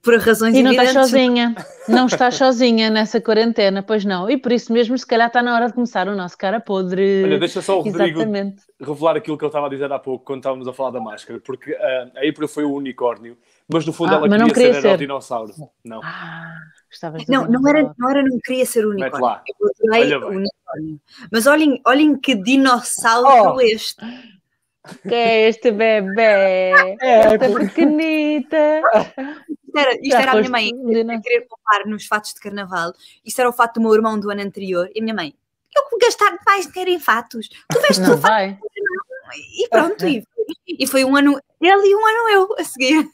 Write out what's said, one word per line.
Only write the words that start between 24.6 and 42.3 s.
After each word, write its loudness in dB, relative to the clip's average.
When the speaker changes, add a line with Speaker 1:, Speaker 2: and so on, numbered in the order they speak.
Speaker 2:
Que 0
é 4
este 0
bebé? 2
Speaker 4:
É, 4
Speaker 2:
Esta 2
Speaker 4:
é. 0
Speaker 2:
pequenita. 0
Speaker 1:
Isto -6
era, 2
isto -6
Speaker 2:
Já 4
Speaker 1:
era 0
a 2
minha 2
Speaker 2:
foste -4
Speaker 1:
mãe -2
Speaker 2:
um -6
dino- 0
Speaker 1:
a -6
querer -2
poupar -2
nos -8
fatos -6
de -20
carnaval. -8
Isto -10
era 2
o -2
fato 0
do -4
meu 4
irmão 0
do -8
ano -8
anterior. -6
E -8
a -6
minha -6
mãe, -8
"Eu 2
vou -6
gastar 2
mais 0
dinheiro -6
em 0
fatos. -4
Tu -8
vestes 2
Speaker 2:
Não 4
Speaker 1:
o 0
fato 2
Speaker 2:
vai. 0
Speaker 1:
de -18
carnaval." -10
E -4
pronto, 0
e, -4
e 0
foi 2
um 2
ano 4
ele 4
e 6
um 0
ano 0